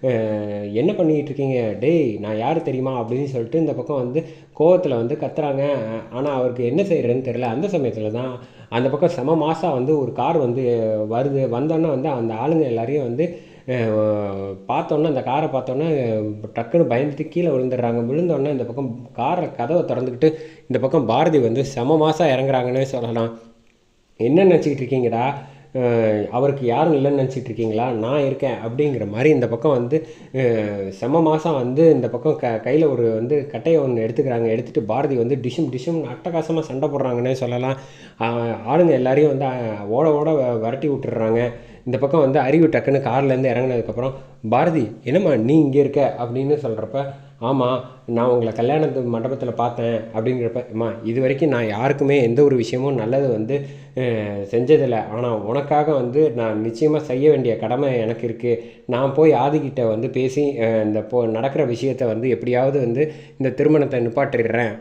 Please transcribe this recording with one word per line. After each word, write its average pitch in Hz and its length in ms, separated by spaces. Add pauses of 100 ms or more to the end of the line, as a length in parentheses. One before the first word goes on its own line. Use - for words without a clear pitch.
"அஹ், 104 680
என்ன 151 200
பண்ணிட்டு 156 360
இருக்கீங்க? 135 300 (200)
டேய், 135 380
நான் 107 200
யாரு 151 240
தெரியுமா?" 131 340
அப்படின்னு 123 300
சொல்லிட்டு 123 320
இந்த 156 160
பக்கம் 127 240
வந்து 127 240 (340)
கோவத்துல 165 400
வந்து 120 200
கத்துறாங்க. 143 460 (500)
ஆனா 135 200
அவருக்கு 127 340
என்ன 135 160
செய்யறதுன்னு 131 460
தெரியல. 123 220
அந்த 143 180
சமயத்துல 113 440
தான் 123 220 (360)
அந்த 123 200
பக்கம் 156 200
செம 143 260
மாசா 160 380
வந்து 139 260
ஒரு 120 140
கார் 147 240
வந்து 127 240 (480)
வருது. 135 400
வந்தோன்னே 156 400
வந்து 139 200
அந்த 117 240
ஆளுங்க 151 300
எல்லாரையும் 127 400
வந்து, 123 220 (420)
அஹ், 107 600 (360)
பார்த்தோன்னே, 151 400
அந்த 135 180
காரை 139 240
பார்த்தோன்னே 135 400 (680)
டக்குன்னு 151 340
பயந்துட்டு 147 400
கீழே 170 220
விழுந்துடுறாங்க. 123 560
விழுந்தோன்னே 147 460
இந்த 127 120
பக்கம் 123 260 (240)
காரை 147 260 (160)
கதவை 147 280
திறந்துக்கிட்டு 127 460 (320)
இந்த 123 180
பக்கம் 131 260
பாரதி 147 340
வந்து 120 260
செம 139 320
மாசா 156 300
இறங்குறாங்கன்னே 131 560
சொல்லலாம். 117 480 (880)
"என்ன 143 240
நினச்சிக்கிட்டு 147 400
இருக்கீங்கடா? 120 420 (500)
அஹ், 113 560
அவருக்கு 135 340
யாரும் 147 280
இல்லைன்னு 139 260
நினச்சிட்டு 127 260
இருக்கீங்களா? 113 480
நான் 127 320
இருக்கேன்" 131 320
அப்படிங்கிற 117 520
மாதிரி 123 200
இந்த 131 180
பக்கம் 120 240
வந்து, 123 260 (360)
அஹ், 107 560
செம 131 320
மாசா 156 320
வந்து 135 380
இந்த 127 180
பக்கம் 143 260
க-, 113 260
கையில 147 280
ஒரு 117 240
வந்து 110 340
கட்டையை 160 340
ஒண்ணு 120 220
எடுத்துக்கிறாங்க. 117 440
எடுத்துட்டு 117 340
பாரதி 127 360
வந்து 120 180
டிஷும் 127 360
டிஷும்னு 135 400
அட்டகாசமா 160 480
சண்டை 143 300
போடுறாங்கன்னே 127 420
சொல்லலாம். 127 460 (420)
அஹ், 117 360 (120)
ஆளுங்க 165 240
எல்லாரையும் 135 400
வந்து, 135 200
அஹ், 110 360
ஓட 147 260
ஓட 151 180
வ-, 123 280
விரட்டி 131 300
விட்டுடுறாங்க. 117 520 (420)
இந்த 123 140
பக்கம் 139 220
வந்து 139 200
அறிவு 147 280
டக்குன்னு 135 340
கார்லேருந்து 131 480
இறங்குனதுக்கப்புறம், 120 680 (340)
"பாரதி, 147 340 (200)
என்னம்மா 160 320
நீ 123 240
இங்கே 139 200
இருக்க?" 143 220 (160)
அப்படின்னு 127 420
சொல்கிறப்ப, 110 380 (440)
"ஆமா, 123 280 (380)
நான் 120 220
உங்களை 117 240
கல்யாணத்து 135 560
மண்டபத்துல 120 420
பார்த்தேன்" 117 460 (100)
அப்படிங்கிறப்ப, 117 600
"அம்மா, 110 240 (100)
இது 113 180
வரைக்கும் 135 280
நான் 120 180
யாருக்குமே 139 560
எந்த 120 200
ஒரு 139 120
விஷயமும் 127 400
நல்லது 127 340
வந்து, 110 260 (400)
அஹ், 107 500
செஞ்சதில்லை. 127 560 (100)
ஆனா 120 300
உனக்காக 147 520
வந்து 135 420
நான் 110 280
நிச்சயமா 151 360
செய்ய 139 300
வேண்டிய 123 280
கடமை 127 400
எனக்கு 117 280
இருக்கு. 117 280 (340)
நான் 131 260
போய் 151 200
ஆதிக்கிட்ட 135 540
வந்து 113 220
பேசி, 131 360 (120)
அஹ், 113 260
இந்த 107 180
போ-, 117 260
நடக்கிற 135 380
விஷயத்தை 123 420
வந்து 113 220
எப்படியாவது 123 500
வந்து 123 260 (260)
இந்த 131 180
திருமணத்தை 143 500
நிப்பாட்டிடுறேன்." 117 800